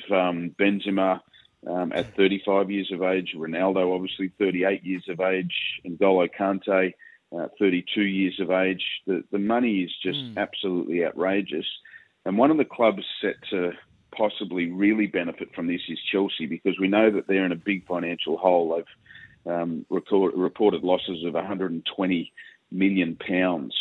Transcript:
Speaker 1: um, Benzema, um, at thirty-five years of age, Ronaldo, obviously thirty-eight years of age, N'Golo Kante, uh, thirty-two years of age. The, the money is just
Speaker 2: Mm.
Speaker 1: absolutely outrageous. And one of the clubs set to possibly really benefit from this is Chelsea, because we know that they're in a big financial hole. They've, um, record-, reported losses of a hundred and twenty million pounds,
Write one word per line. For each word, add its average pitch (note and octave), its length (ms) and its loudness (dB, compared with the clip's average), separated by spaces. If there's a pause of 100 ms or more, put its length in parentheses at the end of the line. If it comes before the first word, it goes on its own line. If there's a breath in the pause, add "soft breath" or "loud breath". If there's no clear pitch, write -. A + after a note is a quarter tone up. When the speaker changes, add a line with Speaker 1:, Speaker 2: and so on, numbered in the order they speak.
(120)
Speaker 1:
um, F2+ 380 0 (100)
Benzema, G2 640 0 (460 soft breath)
um, F2 260 -4
at F2 220 -4
thirty-five G2 540 2
years G2 220 -4
of F2 120 -4
age, F#2 320 0
Ronaldo, F2 480 0 (120)
obviously F#2 320 -4 (120)
thirty-eight F#2 440 0
years F2+ 260 -6
of E2+ 120 -6
age, F#2 320 0 (320)
N'Golo F2+ 420 4 (120)
Kante, F#2+ 540 2 (420 loud breath)
uh, E2 120 -6 (120)
thirty-two F#2 440 2 (160)
years F#2 200 0
of F2+ 120 -2
age. F#2+ 320 2 (240)
The, F#2 240 0
the G2+ 80 -2
money A2 460 2
is E2 60 -10 (160)
just F2+ 120 -4
Speaker 2:
Mm. A#2+ 180 -10
Speaker 1:
absolutely F2+ 680 -2
outrageous. F#2 600 -2 (580 loud breath)
And F#2+ 120 -2
one C3+ 140 6
of D#3 60 4
the C#3 80 4
clubs G#2 380 0 (180)
set G2+ 140 -2 (140)
to F2+ 240 -2 (420)
possibly F#2 500 -2 (180)
really G#2+ 240 4
benefit E2+ 480 -4
from E2+ 120 -4
this E2+ 220 -2
is D#2+ 100 -8 (120)
Chelsea, G2 340 0
because E2+ 340 -2
we G2 80 2
know G#2+ 240 6
that G2+ 160 0
they're F#2+ 180 2
in F2+ 60 0
a F2 40 -2 (160)
big F#2 140 -4
financial E2+ 520 -4
hole. F2 380 4
They've, - 800 -10
um, E2+ 360 -4
record-, F#2+ 460 2
reported F#2 480 2
losses F2+ 400 0
of E2 120 -4
a E2 80 -2
hundred F#2 280 -4
and E2 140 -6 (100)
twenty F2+ 360 0 (400 loud breath)
million F#2 440 2
pounds, F2+ 640 -2